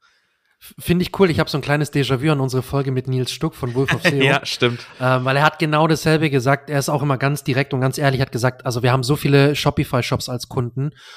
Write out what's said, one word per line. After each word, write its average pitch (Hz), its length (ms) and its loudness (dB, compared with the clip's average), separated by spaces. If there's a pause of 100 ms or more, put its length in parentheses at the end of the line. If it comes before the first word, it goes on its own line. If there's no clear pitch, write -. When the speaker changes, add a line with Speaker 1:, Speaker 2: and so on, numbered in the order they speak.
(640)
Speaker 1:
F-, - 140 -20
finde 175 240 0
ich - 180 -4
cool. 185 120 4
Ich 156 80 0
hab 156 100 -2
so 151 80 -2
ein 127 60 -4
kleines 143 280 -2
Déjà-vu 135 400 0
an 143 80 0
unsere 127 220 -2
Folge 139 300 -2
mit 127 160 -4
Nils 127 240 -2
Stuck - 240 -4
von 123 180 -6
Wolf 135 220 0
of - 80 -4
Speaker 2:
<laughs> - 0 -
Speaker 1:
seo. 143 200 2
Speaker 2:
Ja, 139 220 2
stimmt. 120 400 -2 (140)
Speaker 1:
Ähm, 127 260 0
weil 131 120 2
er 143 40 2
hat 151 160 2
genau 151 300 2
dasselbe 156 420 2
gesagt. 135 400 0
Er 143 80 -2
ist 139 100 -2
auch 147 140 0
immer 143 160 0
ganz 139 260 -2
direkt 139 300 -2
und 127 80 -2
ganz 131 160 0
ehrlich, 135 240 2
hat 131 100 -2
gesagt, 123 320 -2
also 120 200 -2
wir 123 80 4
haben 131 100 2
so 131 140 0
viele 139 400 4
Shopify-Shops 135 720 -2
als 123 200 -8
Kunden 131 420 -4 (260)